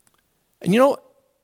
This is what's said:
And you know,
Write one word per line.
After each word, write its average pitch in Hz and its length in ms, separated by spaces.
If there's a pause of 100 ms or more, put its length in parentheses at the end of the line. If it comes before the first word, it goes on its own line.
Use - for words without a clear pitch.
(600)
And - 140
you 233 60
know, 269 180 (460)